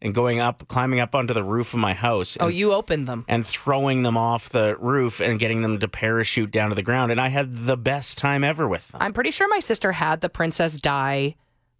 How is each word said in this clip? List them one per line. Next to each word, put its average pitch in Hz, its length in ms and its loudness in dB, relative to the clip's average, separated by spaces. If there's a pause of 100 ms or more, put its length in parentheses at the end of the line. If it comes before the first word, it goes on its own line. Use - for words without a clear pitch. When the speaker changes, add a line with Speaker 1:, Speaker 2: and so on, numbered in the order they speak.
Speaker 1:
and 104 100 -2
going 120 280 2
up, 120 260 -2
climbing 127 320 0
up 120 160 -2
onto 127 180 0
the 107 120 0
roof 110 280 0
of 120 60 -2
my 101 160 2
house. 104 460 0
Speaker 2:
Oh, 170 80 2
Speaker 1:
and 175 80 -2
Speaker 2:
you 202 160 2
opened 165 340 -2
them. 120 220 -6
Speaker 1:
and 117 180 0
throwing 135 560 0
them 117 140 2
off 117 320 0
the 107 320 2
roof 123 400 0
and 110 180 2
getting 113 240 0
them 107 160 0
to 104 80 -2
parachute 110 640 0
down 107 200 2
to 104 40 0
the 98 80 -2
ground. 120 300 2
And 117 80 0
I 131 80 0
had 131 380 -2
the 131 100 2
best 131 420 -4
time 139 240 0
ever 151 240 0
with 90 220 -4
them. - 120 -8
Speaker 2:
I'm 202 120 -2
pretty 247 180 -2
sure 392 180 2
my 415 120 2
sister 208 320 0
had 160 300 0
the 180 60 0
Princess 165 480 -2
Di 139 600 0 (440)